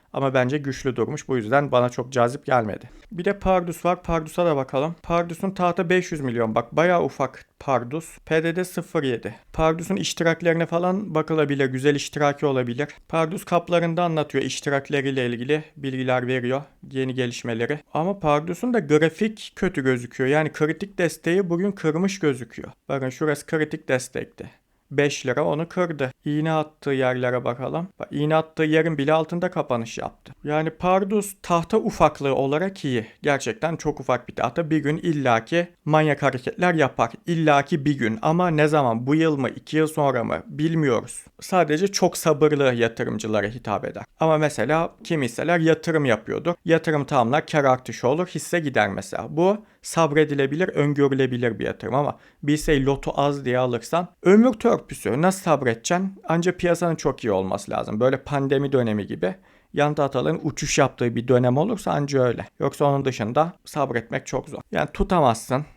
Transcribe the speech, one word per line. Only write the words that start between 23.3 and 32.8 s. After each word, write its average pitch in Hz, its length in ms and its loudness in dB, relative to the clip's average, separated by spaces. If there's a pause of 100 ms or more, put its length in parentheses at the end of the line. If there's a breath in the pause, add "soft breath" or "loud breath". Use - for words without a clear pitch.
kritik 156 440 -4
destekti. - 600 -4 (420)
Beş 143 340 0
lira 131 200 0
onu 165 240 -2
kırdı. 156 420 -4 (140)
İğne 151 260 0
attığı 156 400 -2
yerlere 127 540 0
bakalım. 135 420 -4 (120)
Bak, - 120 -10
iğne 151 240 0
attığı 160 280 0
yerin 156 340 2
bile 139 160 2
altında 175 380 -2
kapanış 120 460 -4
yaptı. - 360 -12 (100)
Yani 151 260 -2
Pardus 196 720 0
tahta 170 360 0
ufaklığı 147 580 2
olarak 156 500 0